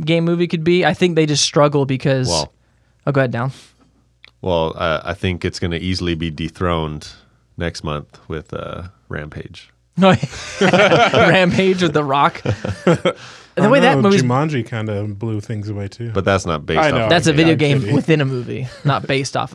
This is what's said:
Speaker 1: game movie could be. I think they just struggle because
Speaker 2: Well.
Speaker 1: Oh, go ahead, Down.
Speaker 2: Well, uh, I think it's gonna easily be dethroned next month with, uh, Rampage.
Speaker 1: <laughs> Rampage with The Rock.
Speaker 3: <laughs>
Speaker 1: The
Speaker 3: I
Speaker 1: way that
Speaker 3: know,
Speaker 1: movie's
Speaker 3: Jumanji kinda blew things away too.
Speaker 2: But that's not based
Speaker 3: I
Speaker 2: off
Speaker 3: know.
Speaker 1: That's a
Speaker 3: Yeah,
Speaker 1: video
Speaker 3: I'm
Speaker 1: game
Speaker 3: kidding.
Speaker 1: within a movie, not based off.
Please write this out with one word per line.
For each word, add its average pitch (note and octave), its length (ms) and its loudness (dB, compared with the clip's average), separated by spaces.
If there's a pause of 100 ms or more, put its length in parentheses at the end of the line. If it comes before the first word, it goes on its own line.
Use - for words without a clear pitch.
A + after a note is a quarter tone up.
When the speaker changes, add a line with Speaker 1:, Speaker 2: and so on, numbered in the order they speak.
Speaker 1:
game E3 240 0
movie E3+ 220 0
could E3 180 -4
be. F3 200 4
I D#3+ 100 2
think F3+ 220 0
they D#3+ 100 4
just D3 160 0
struggle D3 440 2
because C3 420 0
Speaker 2:
Well. D#2 240 -2 (540)
Speaker 1:
Oh, C#3+ 60 0
go C3+ 80 2
ahead, B2+ 120 0
Down. A#2+ 200 -4 (880)
Speaker 2:
Well, E2 360 0
uh, E2 280 -2
I F2 100 -6
think F2+ 300 -4
it's F2+ 140 -6
gonna F2 180 -4
easily F2 380 -2
be E2 160 -4
dethroned D#2+ 760 -4 (500)
next E2+ 260 -6
month D2+ 340 -8 (100)
with, D#2 260 -10
uh, - 300 -12 (260)
Rampage. - 600 -12 (120)
Speaker 1:
<laughs> - 160 -12
Rampage F#3 1800 4
with E3 100 0
The D3+ 120 0
Rock. C#3+ 420 0
Speaker 3:
<laughs> A#2 60 -2 (1040)
Speaker 1:
The F3 60 2
Speaker 3:
I G3+ 60 4
Speaker 1:
way C4+ 100 6
that A#3 160 4
Speaker 3:
know, C3+ 80 2
Speaker 1:
movie's G3 220 4
Speaker 3:
Jumanji C3 440 0
kinda G#2+ 360 -4
blew G#2+ 360 -6
things G#2 280 -8
away G2+ 180 -6
too. A#2 240 -10
Speaker 2:
But G2+ 140 -2
that's G2 200 2
not D#2 220 -4
based D#2+ 140 0
Speaker 3:
I D#3 100 2
Speaker 2:
off - 60 0
Speaker 3:
know. A2+ 120 0
Speaker 1:
That's E3 200 4
a - 20 4
Speaker 3:
Yeah, C#3+ 60 2
Speaker 1:
video D#3+ 160 4
Speaker 3:
I'm D#3 60 2
Speaker 1:
game C#3+ 240 2
Speaker 3:
kidding. G2+ 120 -2
Speaker 1:
within D3+ 260 2
a C#3+ 40 0
movie, B2 420 -6 (180)
not C#3 220 0
based C3+ 300 -4
off. - 180 -6